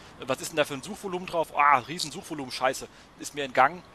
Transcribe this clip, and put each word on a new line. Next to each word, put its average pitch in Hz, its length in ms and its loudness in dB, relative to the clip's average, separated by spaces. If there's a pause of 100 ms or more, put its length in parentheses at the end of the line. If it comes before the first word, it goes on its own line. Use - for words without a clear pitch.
(200)
Äh, - 60 -10
was 127 140 -2
ist 175 120 -8
denn 160 40 -4
da 151 80 4
für 147 100 -2
ein 131 80 -8
Suchvolumen 185 440 -8
drauf? 165 300 -2
Ah, 143 240 8
riesen 156 300 -6
Suchvolumen, 143 400 -8
scheiße, 127 360 -2 (340)
ist - 140 -12
mir 147 100 -4
entgangen, 135 380 4 (120)